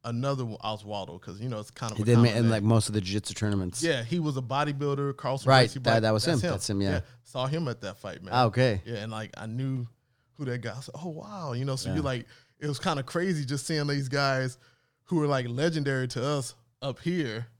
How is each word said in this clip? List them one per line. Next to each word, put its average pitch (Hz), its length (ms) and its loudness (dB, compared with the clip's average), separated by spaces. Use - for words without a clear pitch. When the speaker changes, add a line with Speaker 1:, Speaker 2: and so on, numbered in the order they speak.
Speaker 1:
another 127 400 -2
one, 110 140 -6
Oswaldo, 101 600 -6
'cause, 92 220 -14
you 120 80 -6
know, 117 100 -4
it's 104 120 -10
kind 113 220 -8
of 107 40 -6
Speaker 2:
He 110 60 -2
Speaker 1:
a 107 40 2
Speaker 2:
did 120 120 8
ma-, 117 60 10
Speaker 1:
common 110 120 4
Speaker 2:
in, 120 60 4
Speaker 1:
name. 113 80 6
Speaker 2:
like, 107 120 2
most 110 260 6
of 104 60 -4
the 107 60 2
jiu-jitsu 95 320 -4
tournaments. 101 500 -2
Speaker 1:
Yeah, 147 200 0
he 120 180 -2
was 151 160 -2
a 131 60 -4
bodybuilder, 139 760 -2
Carlson 135 320 -2
Speaker 2:
Right, 135 140 10
Speaker 1:
Gracie 117 160 2
Speaker 2:
that, 131 40 -8
Speaker 1:
black 113 200 4
Speaker 2:
that 110 100 4
was 107 140 2
Speaker 1:
that's 151 160 4
Speaker 2:
him. - 60 0
Speaker 1:
him. - 40 0
Speaker 2:
That's 98 180 -4
him, 98 120 0
yeah. 98 80 2
Speaker 1:
Yeah, 92 100 0
saw 131 240 -6
him 156 220 -2
at 117 120 -6
that 95 180 -8
fight, 90 240 -12
man. 95 120 -6
Speaker 2:
Ah, 123 100 6
okay. 113 400 4
Speaker 1:
Yeah, 117 120 -6
and, 101 140 -6
like, 110 280 -8
I 107 80 -10
knew 127 400 -4
who 147 100 -8
that 123 160 -4
guy. 107 160 -8
I 131 40 -12
said, - 220 -16
"Oh, 180 60 -8
wow." 160 460 -10
You 127 100 -2
know, 135 120 -2
so - 120 -6
Speaker 2:
Yeah. - 80 -2
Speaker 1:
you, 156 60 0
like, 127 240 -4
it 147 80 -8
was 147 120 -4
kinda 156 240 0
crazy 165 440 -2
just 139 200 -4
seeing 151 200 -2
these 143 240 -2
guys 131 480 0
who 180 120 -2
were, 151 100 2
like, 131 220 2
legendary 135 600 0
to 120 140 -4
us 139 320 -2
up 135 180 -6
here. 131 460 -4